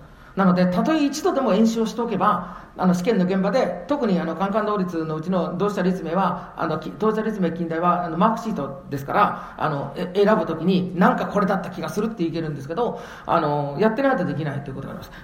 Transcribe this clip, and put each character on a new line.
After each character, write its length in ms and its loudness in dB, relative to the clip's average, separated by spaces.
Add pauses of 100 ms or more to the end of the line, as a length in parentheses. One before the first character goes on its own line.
(380)
な 60 4
の 100 6
で、 120 4
た 180 2
と 80 2
え 120 2
一 200 -2
度 100 2
で 60 0
も 120 2
演 140 6
習 140 0
を 60 2
し 80 -6
て 60 -4
お 60 -2
け 100 -2
ば、 600 0
あ 100 0
の、 80 6
試 80 0
験 160 2
の 60 4
現 180 2
場 80 2
で、 380 0
特 180 0
に、 140 2
あ 40 -2
の、 120 -4
カ 100 0
ン 60 -2
カ 100 2
ン 40 -2
同 120 0
率 260 -2
の 120 -4
う 40 -4
ち 120 -4
の 260 0
同 100 2
志 60 -2
社 80 0
立 220 0
命 100 -4
は、 420 -2
あ 120 -4
の、 100 -2
き-、 180 -8
同 140 2
志 60 0
社 60 0
立 180 -2
命 100 2
近 180 -4
代 120 -2
は、 240 2
あ 40 -4
の、 80 -6
マ 120 4
ー 60 2
ク 40 -4
シ 120 -6
ー 40 -4
ト 340 -6
で 100 -6
す 60 -8
か 100 -4
ら、 420 0
あ 120 -2
の、 280 -4
え-、 160 -6 (120)
選 140 6
ぶ 80 0
と 80 -4
き 100 -4
に、 320 2
「な 160 4
ん 40 0
か 100 -4
こ 140 0
れ 60 2
だ 100 2
っ 60 -4
た 80 -8
気 100 -10
が 80 -6
す 120 -4
る」 60 0
っ 40 -4
て 120 -6
い 80 0
け 100 -4
る 100 -4
ん 40 -6
で 80 -8
す 60 -12
け 80 -6
ど、 240 -2 (260)
あ 140 2
の、 400 -2
や 80 6
っ 80 0
て 60 0
な 100 4
い 40 2
と 80 -2
で 100 -2
き 100 -4
な 100 -4
い 80 -6
と 80 -10
い 20 -10
う 40 -10
こ 60 -10
と 40 -12
が 60 -12
あ 40 -12
り 40 -16
ま 40 -16
す。 60 -18 (140)